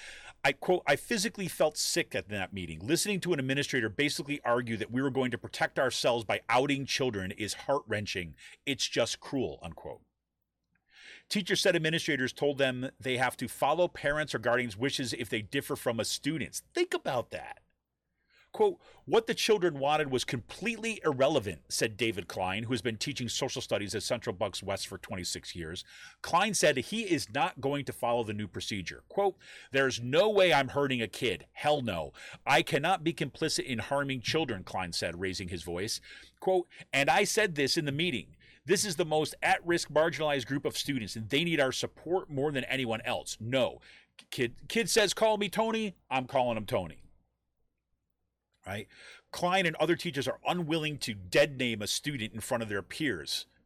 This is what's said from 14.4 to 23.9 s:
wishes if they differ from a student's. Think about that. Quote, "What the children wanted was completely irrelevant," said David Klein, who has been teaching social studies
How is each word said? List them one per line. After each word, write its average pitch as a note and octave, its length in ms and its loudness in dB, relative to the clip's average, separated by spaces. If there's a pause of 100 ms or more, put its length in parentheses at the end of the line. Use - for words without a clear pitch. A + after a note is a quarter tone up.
wishes C3 360 -2
if A#2+ 140 -6
they A2+ 140 -2
differ C#3 340 -4
from A#2 240 0
a G2+ 60 2
student's. C#3 560 -4 (140)
Think F4+ 180 2
about C3+ 380 -2
that. - 320 -12 (880)
Quote, G#3 280 2 (240)
"What A3 240 4
the A#3 60 2
children F3 460 4
wanted D3 320 2
was B2 120 2
completely G3 800 -4
irrelevant," C3 640 2
said A2 300 -2
David A2+ 300 0
Klein, F#2+ 360 -2
who A#2 100 -2
has A#2+ 100 -2
been A2+ 120 -2
teaching B2 320 -6
social B2 340 -2
studies G#2 340 -2